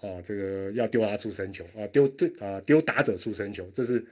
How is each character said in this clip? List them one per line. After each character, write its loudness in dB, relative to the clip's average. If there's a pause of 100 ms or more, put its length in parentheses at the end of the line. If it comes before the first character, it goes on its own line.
啊， -8
这 -6
个 -4
要 0
丢 2
他 -2
出 -6
生 -6
球， -14 (140)
啊， -6
丢， 6
对， 0
啊， -6
丢 8
打 0
者 2
出 -6
生 -6
球， -10
这 -2
是， 0